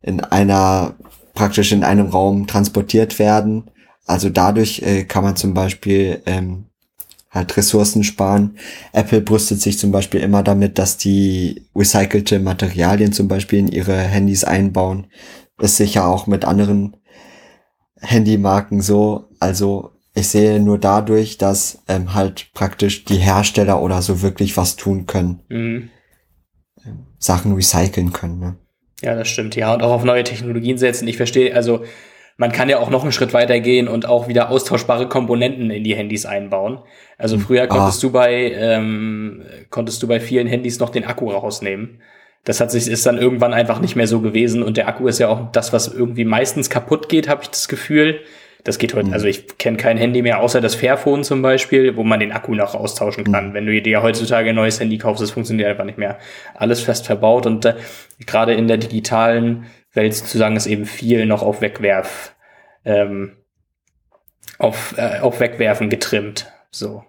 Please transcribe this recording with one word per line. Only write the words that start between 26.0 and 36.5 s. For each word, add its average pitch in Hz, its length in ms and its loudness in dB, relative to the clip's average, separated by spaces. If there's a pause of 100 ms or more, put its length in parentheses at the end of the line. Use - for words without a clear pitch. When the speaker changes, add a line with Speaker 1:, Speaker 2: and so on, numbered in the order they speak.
Speaker 1:
Ähm, 107 200 -16 (140)
Sachen 92 340 0
recyceln 92 600 0
können, 85 260 -8
ne? 90 160 -8 (460)
Speaker 2:
Ja, 117 140 -4
das 113 120 -6
stimmt. 110 280 -6
Ja, 113 180 0
und 117 100 0
auch 120 80 2
auf 117 120 0
neue 123 200 2
Technologien 117 560 -4
setzen. 120 280 0
Ich 113 100 -6
verstehe, 123 360 2
also 117 300 0 (540)
man 120 140 0
kann 127 180 0
ja 135 100 4
auch 117 100 -2
noch 131 140 0
einen 147 80 -2
Schritt 120 220 -2
weiter 120 260 4
gehen 123 280 2
und 113 200 -4
auch 120 200 2
wieder 120 220 0
austauschbare 123 580 0
Komponenten 123 600 -2
in 107 140 -6
die 107 120 0
Handys 104 300 -6
einbauen. 101 540 -6 (400)